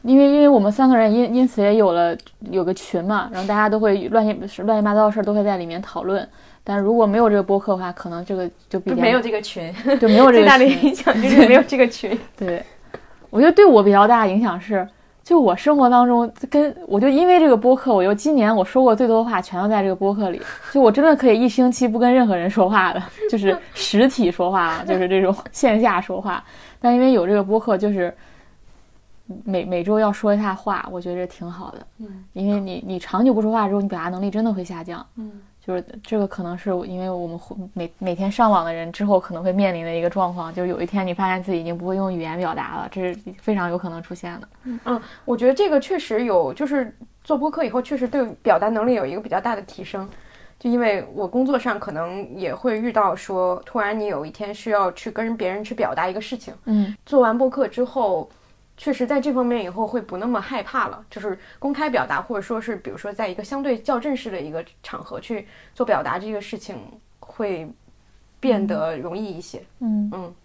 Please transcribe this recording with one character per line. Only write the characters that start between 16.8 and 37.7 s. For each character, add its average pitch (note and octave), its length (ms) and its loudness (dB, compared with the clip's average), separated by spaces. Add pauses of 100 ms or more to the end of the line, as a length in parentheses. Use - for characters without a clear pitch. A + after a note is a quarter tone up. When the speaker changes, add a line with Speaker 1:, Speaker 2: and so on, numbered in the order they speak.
Speaker 1:
我 G3+ 100 0
就 C4 100 4
因 D#4 200 4
为 F4+ 100 8
这 D#4+ 100 6
个 A#3+ 80 8
播 B3 200 4
客， C4 180 0
我 F#3+ 80 4
又 F#3+ 100 2
今 D4 220 0
年 A3+ 200 2
我 F#3+ 100 0
说 C4 180 0
过 B3 100 6
最 A#3 140 2
多 A3+ 120 4
的 A3+ 60 0
话 A3+ 160 -2
全 F3+ 220 -6
都 G#3 60 0
在 G#3 160 0
这 G3 40 0
个 F#3 60 -2
播 G3 180 0
客 G3 180 -2
里。 - 120 -10 (300)
就 C#4 80 2
我 A3+ 100 8
真 C#4 140 2
的 D#4 100 6
可 C4 160 4
以 A3 100 4
一 B3 80 2
星 B3+ 220 2
期 B3 160 0
不 A3 100 -2
跟 A#3+ 160 4
任 B3+ 140 4
何 G3 100 0
人 F3 140 -2
说 G3 180 2
话 F#3+ 240 2
的， F#3 80 -4 (300)
就 A3+ 80 0
是 G3 180 2 (160)
实 A#3 360 2
体 G3+ 240 0
说 F3+ 180 -2
话 F#3 140 0
啊， E3 200 -4
就 F#3 140 -2
是 F#3 100 -2
这 F#3+ 140 2
种 F#3+ 100 2 (200)
线 A3 280 2
下 G3+ 200 2
说 F#3 200 -8
话。 F#3+ 220 -8 (380)
但 A#3+ 120 2
因 B3 80 2
为 C4 120 4
有 F#3+ 120 4
这 F#3+ 80 0
个 G#3 120 2
播 G#3+ 160 0
客， G#3+ 180 -2
就 G#3 140 -2
是 F3+ 200 -2 (1300)
每， F#3+ 200 -4
每 F3 200 -4
周 G#3+ 160 0
要 G#3 120 0
说 G#3 220 0
一 - 20 2
下 G#3 160 -2
话， F#3+ 380 -6
我 F3+ 100 -10
觉 F3+ 100 -10
得 F3 40 -8
这 F3+ 100 -6
挺 F3 240 -14
好 F3 220 -16
的。 - 80 -20 (220)
Speaker 2:
嗯。 F#3+ 320 -18
Speaker 1:
因 G3 200 -2
为 G#3 60 0
你， F#3+ 260 -8
你 F#3 140 -8
长 - 260 -2
久 C4 80 4
不 A3 80 2
说 G#3+ 120 0
话 G#3+ 160 0
之 G3 60 -2
后， G3+ 60 0
你 G3 60 -2
表 G3 100 -6
达 E3 120 -8
能 F3+ 120 -8
力 G3+ 80 -4
真 G#3+ 160 -4
的 A3+ 80 -2
会 F#3+ 120 -6
下 E3+ 180 -12
降。 E3+ 320 -14
Speaker 2:
嗯。 G#3+ 160 -14 (320)
Speaker 1:
就 F#3 140 -8
是 F3+ 80 -8 (180)
这 A3 160 -6
个 G3+ 80 0
可 G3 160 -10
能 F3 140 -10
是 G3 140 -8 (160)
因 F3+ 120 -12
为 F#3 120 -8
我 F3 160 -8
们 E3+ 120 -12
会， - 160 -18 (200)